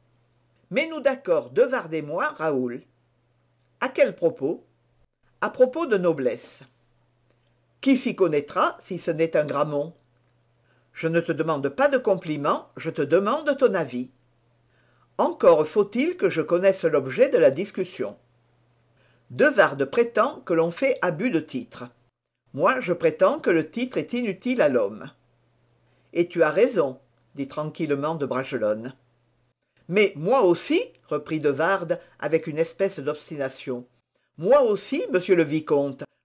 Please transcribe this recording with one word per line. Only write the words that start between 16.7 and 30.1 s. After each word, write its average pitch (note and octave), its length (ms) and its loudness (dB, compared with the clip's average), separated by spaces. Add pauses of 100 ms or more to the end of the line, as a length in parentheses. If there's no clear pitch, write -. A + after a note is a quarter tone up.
l'objet D3+ 460 2
de A#3 100 2
la D3 140 6
discussion. » C3+ 640 -6 (1120)
De B2+ 160 4
Wardes D#3 380 4
prétend A#3+ 560 0
que F3 140 -4
l'on E3 180 2
fait - 300 0
abus F3+ 280 -2
de D#3+ 80 0
titre. - 460 -8 (680)
Moi, A3 280 0
je F3 120 -2
prétends E3+ 460 2
que - 120 0
le D#3+ 200 2
titre B3 260 -6
est D3 160 -4
inutile A#3+ 480 -2
à D#3 80 4
l'homme. « A2 440 -2 (1000)
Et E3+ 120 0
tu E3+ 160 0
as D3+ 80 6
raison, » E3+ 480 2 (380)
dit C#3 100 -6
tranquillement D3+ 720 -4
de C#3+ 100 -4
Bragelonne. « A#2 680 -4 (920)
Mais G3 280 2